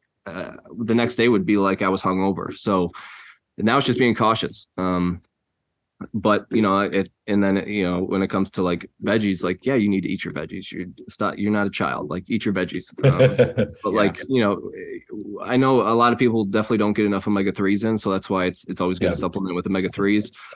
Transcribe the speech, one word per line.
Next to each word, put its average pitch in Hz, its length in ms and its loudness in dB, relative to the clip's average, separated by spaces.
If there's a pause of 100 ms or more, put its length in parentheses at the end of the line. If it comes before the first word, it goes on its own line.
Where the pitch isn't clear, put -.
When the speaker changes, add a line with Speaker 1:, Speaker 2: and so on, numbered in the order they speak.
(260)
Speaker 1:
uh, 87 260 -10 (260)
the 113 160 0
next 117 220 0
day 117 120 4
would 104 160 4
be 104 120 2
like 98 260 2
I 98 60 2
was 95 140 0
hungover. 95 540 0
So 92 320 0 (720)
now 113 200 4
it's 135 80 2
just 120 120 2
being 123 160 4
cautious. - 540 -2 (100)
Um, 90 440 0 (920)
but, 104 360 2
you 113 120 2
know, 98 180 4
it, 98 320 -2 (160)
and 101 160 2
then, 98 240 2
you 104 160 -2
know, 90 180 0
when 95 200 -2
it 95 60 0
comes 95 240 -2
to, 101 100 -2
like, 87 280 -2 (140)
veggies, 104 400 0
like, 92 200 -4
yeah, 135 120 0
you 104 120 2
need 98 120 2
to 87 80 -4
eat 98 160 -6
your 82 100 -8
veggies. 82 380 -10
You're, 90 140 -8 (120)
it's - 220 -18
not, 101 180 -2
you're 104 140 0
not 101 160 2
a - 20 -2
child, 73 400 -4
like, 90 180 -6
eat 113 160 -2
your 107 80 0
veggies. 90 340 -4 (180)
Um, 131 320 4 (400)
Speaker 2:
<laughs> - 80 -16
Speaker 1:
but 101 80 -2
Speaker 3:
Yeah. 107 80 2
Speaker 1:
like, 101 280 2
you 131 140 2
know, 101 300 0 (720)
I 120 120 -2
know 131 260 4
a 110 120 2
lot 120 180 6
of 113 60 0
people 113 260 2
definitely 107 340 0
don't 104 160 2
get 107 120 2
enough 101 220 -2
omega 98 240 2
threes 101 320 0
in. 110 140 0
So 104 120 -2
that's 95 180 -2
why 92 180 0
it's, 90 200 -4
it's 90 140 -10
always 90 180 0
good 92 80 0
Speaker 2:
Yeah. 87 60 4
Speaker 1:
to 85 40 -2
supplement 92 380 -4
with 87 140 -4
omega 95 220 -2
threes. 101 420 0 (240)